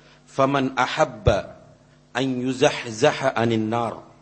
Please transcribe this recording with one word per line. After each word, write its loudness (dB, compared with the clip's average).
"ஃபமன் 2
அஹப்ப 0
அன் -2
யுஸஹ்ஸஹ 0
அனின் 0
நார்", -4